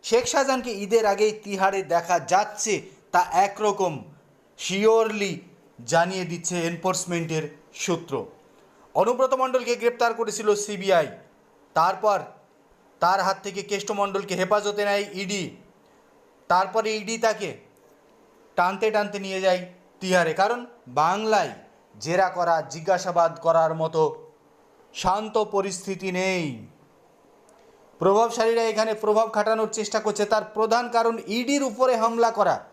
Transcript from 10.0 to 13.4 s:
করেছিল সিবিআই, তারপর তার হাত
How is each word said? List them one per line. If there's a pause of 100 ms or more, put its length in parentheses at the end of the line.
করেছিল
সিবিআই, (720)
তারপর (840)
তার
হাত